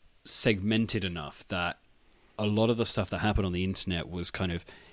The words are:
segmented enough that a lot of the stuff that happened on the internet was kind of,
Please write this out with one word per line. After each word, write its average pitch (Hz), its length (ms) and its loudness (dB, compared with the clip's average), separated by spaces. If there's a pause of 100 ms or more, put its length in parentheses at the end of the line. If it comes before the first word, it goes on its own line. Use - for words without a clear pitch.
(260)
segmented 107 800 2
enough 80 440 -8
that 87 280 -2 (640)
a 107 80 0
lot 110 240 4
of 113 60 0
the 117 100 0
stuff - 240 0
that 90 80 -2
happened 104 260 2
on 87 80 0
the 90 100 0
internet 92 460 -2
was 87 220 -6
kind 90 200 -4
of, 85 140 -6 (280)